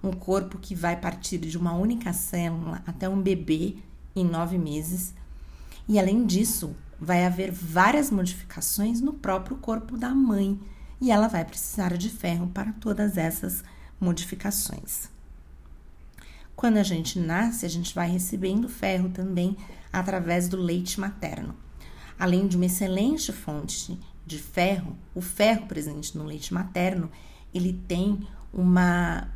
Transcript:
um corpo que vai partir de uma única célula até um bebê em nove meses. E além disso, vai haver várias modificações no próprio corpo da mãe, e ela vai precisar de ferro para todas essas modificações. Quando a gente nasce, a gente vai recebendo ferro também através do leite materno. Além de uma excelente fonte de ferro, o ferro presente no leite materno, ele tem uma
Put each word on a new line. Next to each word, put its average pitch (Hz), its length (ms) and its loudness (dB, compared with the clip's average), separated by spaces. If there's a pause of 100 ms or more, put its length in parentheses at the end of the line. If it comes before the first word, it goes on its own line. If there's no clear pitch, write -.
um 196 80 0
corpo 185 480 -2
que - 160 -10
vai 170 220 0
partir 175 420 -4
de 160 180 -4
uma 170 160 0
única 196 400 2
célula 170 720 -2
até 180 240 -4
um 190 140 2
bebê 170 540 2 (400)
em 185 80 2
nove 170 340 2
meses. 165 560 -2 (720)
E 208 140 6
além 208 260 4
disso, 180 480 2 (240)
vai 175 260 4
haver 180 280 0
várias 185 580 4
modificações 202 920 0
no 285 120 2
próprio 190 440 -2
corpo 226 400 -4
da 247 160 -2
mãe, 202 460 4 (420)
e 254 120 4
ela 214 160 8
vai 175 160 0
precisar 180 520 -2
de 190 140 -2
ferro 175 380 0
para 202 240 -4
todas 208 440 0
essas 165 460 -2 (380)
modificações. - 1080 -2 (1500)
Quando 226 160 6
a 208 60 6
gente 175 360 0
nasce, 185 460 0
a 175 60 -2
gente 175 240 -4
vai 175 160 0
recebendo 190 580 0
ferro 185 400 0
também 185 480 0 (340)
através 180 560 0
do 185 120 -2
leite 180 420 0
materno. - 560 -6 (600)
Além 185 280 4
de 180 80 2
uma 180 120 6
excelente 202 680 2
fonte - 680 -6 (280)
de 156 120 -8
ferro, 180 560 0 (200)
o 180 80 -4
ferro 214 440 4
presente 151 520 -6
no 151 40 -6
leite 151 300 -8
materno, 180 580 0 (440)
ele 180 180 2 (160)
tem 196 400 0 (240)
uma 180 840 4